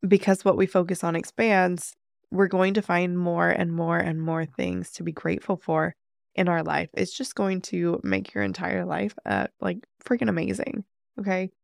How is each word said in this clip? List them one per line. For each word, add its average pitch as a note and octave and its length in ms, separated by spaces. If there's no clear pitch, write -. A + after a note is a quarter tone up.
because F#3+ 360
what - 140
we F#3+ 80
focus F3+ 380
on E3+ 120
expands, F#3 760
we're F#3+ 160
going F#3 280
to G#3+ 60
find F3 380
more F3 300
and F3 220
more E3 260
and E3 220
more D#3+ 260
things E3+ 480
to - 100
be E3 80
grateful E3+ 460
for D#3+ 360
in F#3 140
our E3+ 160
life. D#3+ 300
It's - 220
just - 200
going F#3+ 280
to E3+ 400
make - 300
your - 100
entire F#3 420
life, F3+ 280
uh, G2 220
like, F#3+ 260
freaking A#3+ 260
amazing, F#3+ 560
okay? F#3+ 320